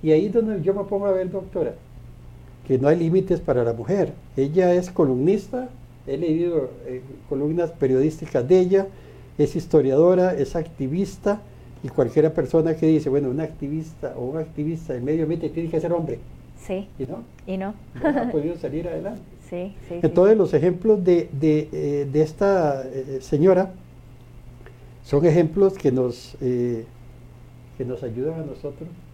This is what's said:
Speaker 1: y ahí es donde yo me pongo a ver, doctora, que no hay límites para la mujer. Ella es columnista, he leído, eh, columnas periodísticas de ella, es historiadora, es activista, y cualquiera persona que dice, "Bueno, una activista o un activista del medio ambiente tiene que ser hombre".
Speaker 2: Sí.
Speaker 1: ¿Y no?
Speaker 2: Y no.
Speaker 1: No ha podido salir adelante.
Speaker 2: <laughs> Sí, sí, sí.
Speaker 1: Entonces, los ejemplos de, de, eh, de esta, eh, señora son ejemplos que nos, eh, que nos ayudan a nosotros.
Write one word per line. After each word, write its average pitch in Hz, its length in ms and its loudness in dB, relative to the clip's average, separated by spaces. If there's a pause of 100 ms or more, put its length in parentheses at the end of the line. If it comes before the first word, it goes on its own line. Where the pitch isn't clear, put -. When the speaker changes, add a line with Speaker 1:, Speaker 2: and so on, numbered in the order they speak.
Speaker 1:
y 156 80 4
ahí 170 160 4
es 196 60 -4
donde 220 280 0
yo 190 120 0
me 196 100 -2
pongo 202 240 -2
a 202 40 2
ver, 185 200 -2
doctora, 170 420 -6 (920)
que 131 120 2
no 139 80 2
hay 160 100 4
límites 175 420 2
para 123 240 0
la 117 100 0
mujer. 139 400 -2 (220)
Ella 170 380 2
es 180 180 0
columnista, 185 760 0 (380)
he 139 100 -4
leído, 160 540 -2 (160)
eh, 127 140 -10 (280)
columnas 160 420 -2
periodísticas 135 760 0
de 185 120 6
ella, 190 280 2 (500)
es 147 180 2
historiadora, 165 800 4
es 139 220 -2
activista, 170 880 -4 (420)
y 131 60 -8
cualquiera 151 440 2
persona 160 420 2
que 160 120 2
dice, 156 220 4
"Bueno, 139 200 0
una 143 140 -4
activista 156 760 -8
o 123 80 -6
un 139 120 -6
activista 160 560 -6
del 120 100 -6
medio 156 200 0
ambiente 165 260 -4
tiene 160 200 -6
que 160 100 -2
ser 160 140 -2
hombre". 170 260 -4 (380)
Speaker 2:
Sí. 196 300 -8 (100)
Speaker 1:
¿Y 131 80 -8
no? 180 180 -12 (220)
Speaker 2:
Y 190 120 -6
no. 190 160 -8 (280)
Speaker 1:
No 285 180 0
ha 240 120 -4
podido 165 260 -2
salir 170 300 -6
adelante. 175 380 -8
Speaker 2:
<laughs> - 60 -20 (160)
Sí, 180 260 -10 (140)
sí, 175 60 -12
sí. 170 100 -8
Speaker 1:
Entonces, 185 340 6
los 190 160 2
ejemplos 180 520 4
de, 175 260 4
de, 151 400 2
eh, 143 400 -4
de 147 100 2
esta, 156 640 0
eh, 131 360 -6
señora 185 500 4 (1300)
son 143 200 2
ejemplos 175 500 4
que - 140 0
nos, 123 520 -2
eh, 120 420 -2 (960)
que 127 80 -6
nos 123 180 -8
ayudan 135 380 -6
a - 40 -8
nosotros. 143 440 -12 (240)